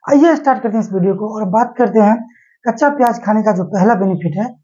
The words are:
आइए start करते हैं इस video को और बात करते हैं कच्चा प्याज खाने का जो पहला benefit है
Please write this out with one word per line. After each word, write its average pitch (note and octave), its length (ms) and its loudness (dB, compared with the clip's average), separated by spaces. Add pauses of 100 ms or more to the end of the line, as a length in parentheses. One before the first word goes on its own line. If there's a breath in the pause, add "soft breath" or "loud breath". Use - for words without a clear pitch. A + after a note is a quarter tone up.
आइए D4+ 320 4
start C4+ 260 0
करते A3 140 -4
हैं A3 80 0
इस - 80 -10
video F#3+ 220 0
को G#3+ 200 -6
और G#3+ 160 -6
बात A#3 260 0
करते A3 240 2
हैं G#3+ 160 4 (480 soft breath)
कच्चा B3 260 0
प्याज B3 320 -2
खाने G#3+ 200 -2
का G#3 100 0
जो F3+ 140 -2
पहला G3+ 300 2
benefit F3+ 400 -4
है G#3+ 80 -4 (200)